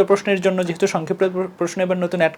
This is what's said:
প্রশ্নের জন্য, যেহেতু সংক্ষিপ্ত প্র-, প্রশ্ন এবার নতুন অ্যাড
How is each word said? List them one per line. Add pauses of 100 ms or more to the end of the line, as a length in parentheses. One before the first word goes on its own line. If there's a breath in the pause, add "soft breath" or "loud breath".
প্রশ্নের
জন্য,
যেহেতু
সংক্ষিপ্ত (120)
প্র-,
প্রশ্ন
এবার
নতুন
অ্যাড